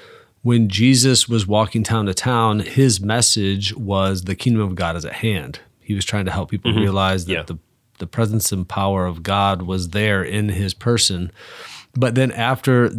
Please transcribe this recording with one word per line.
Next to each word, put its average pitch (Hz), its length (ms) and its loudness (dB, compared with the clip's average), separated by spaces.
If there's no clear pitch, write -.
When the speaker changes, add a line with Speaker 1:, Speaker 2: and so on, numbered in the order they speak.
Speaker 1:
when 117 280 4
Jesus 123 600 4
was 113 160 0
walking 104 380 0
town 110 240 0
to 95 80 -2
town, 113 460 2
his 120 400 2
message 101 720 0
was, 95 480 -2
"The 92 120 -6
kingdom 113 280 2
of 95 120 -2
God 85 200 -4
is 78 100 -8
at - 80 -12
hand." 87 460 -4
He - 120 -6
was 98 120 -2
trying 101 200 -4
to 92 60 -2
help 92 180 -6
people 110 220 -2
Speaker 2:
Mm-hmm. 107 100 2
Speaker 1:
realize 95 440 2
that 92 80 -4
Speaker 2:
Yeah. 82 100 -2
Speaker 1:
the, 85 140 -10
the 90 80 -8
presence 110 440 -2
and 92 160 -4
power 98 380 0
of 85 160 -6
God 98 420 0
was 92 260 -4
there 101 340 0
in 104 260 -2
his 95 240 -2
person. 98 580 0
But 120 220 2
then 131 160 2
after 123 680 2